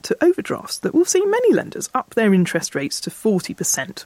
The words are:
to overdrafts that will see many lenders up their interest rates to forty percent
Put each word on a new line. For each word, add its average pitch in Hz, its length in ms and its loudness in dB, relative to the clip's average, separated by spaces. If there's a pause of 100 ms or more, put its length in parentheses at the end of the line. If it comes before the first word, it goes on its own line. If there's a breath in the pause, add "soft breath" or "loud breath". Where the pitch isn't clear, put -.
to - 180 -2
overdrafts - 580 0
that - 140 -4
will 339 120 4
see 381 200 2
many 453 280 4
lenders - 400 -4
up - 200 -4
their 214 200 4
interest 170 420 0
rates 139 260 -4
to - 80 -8
forty 185 440 -2
percent - 520 -6